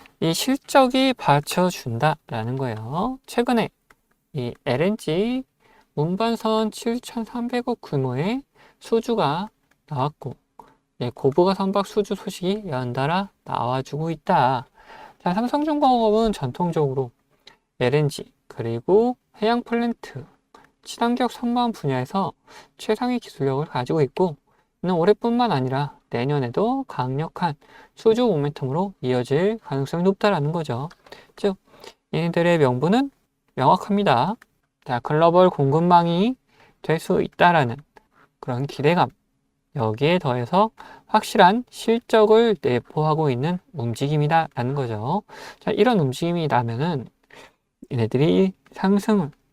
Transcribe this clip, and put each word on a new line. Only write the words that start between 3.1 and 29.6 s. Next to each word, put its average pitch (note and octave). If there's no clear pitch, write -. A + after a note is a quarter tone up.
최근에 A#3+
이 B2
엘엔지 F#3+
운반선 A3
칠천삼백억 A#3+
규모의 D3
수주가 G#3
나왔고, C#3+
예, -
고부가 F3
선박 G3
수주 G#3
소식이 G3
연달아 C3+
나와주고 C3+
있다. C3+
자, F3+
삼성중공업은 A#3+
전통적으로 C#3
엘엔지, C3+
그리고 F3+
해양 A#3
플랜트, A#3
친환경 A#3+
선박 A#3+
분야에서 C#3
최상의 B3
기술력을 C3+
가지고 C#3
있고, D3+
이는 F3+
올해뿐만 G#3+
아니라 C3+
내년에도 D3
강력한 D3
수주 A3+
모멘텀으로 D3+
이어질 C3+